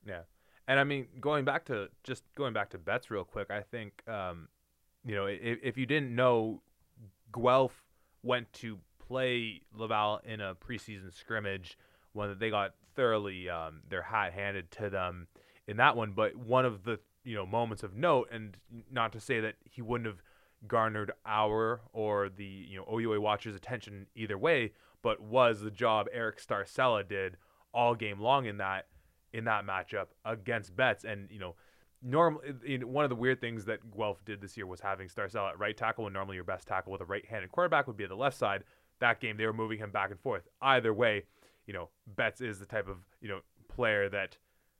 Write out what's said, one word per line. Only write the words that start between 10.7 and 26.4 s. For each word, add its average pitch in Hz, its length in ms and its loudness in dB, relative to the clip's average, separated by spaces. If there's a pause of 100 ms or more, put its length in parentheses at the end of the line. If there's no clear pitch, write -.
scrimmage, 98 680 -4 (340)
one 104 160 -2
that 98 100 -6
they 110 120 0
got 101 240 2 (200)
thoroughly, 101 540 2
um, 80 400 -6
their 95 140 -2
hat 101 300 0
handed 98 400 -4
to 104 180 -4
them 90 360 -4 (400)
in 107 100 -6
that 127 180 6
one. 110 160 -2
But 101 240 2
one 123 300 2
of 101 180 -2
the, 110 160 -2 (240)
you 120 100 -8
know, 98 140 -4
moments 113 340 -2
of 95 140 -10
note, 139 360 4
and 110 240 -10 (360)
not 117 220 0
to 113 60 -10
say 117 200 0
that 110 240 -2
he - 180 -12
wouldn't 117 240 -2
have 101 160 -8 (460)
garnered 107 440 2 (120)
our 110 580 2 (120)
or 104 360 0
the, 98 140 -14
you 95 320 -12
know, 95 120 -10
O 110 100 -2
U 113 160 2
A 104 80 2
watchers' 104 340 0
attention 101 600 -10
either 104 240 -4
way, 127 340 2 (300)
but 110 180 2
was 113 400 6
the 107 80 -4
job 107 420 2
Eric 117 300 -4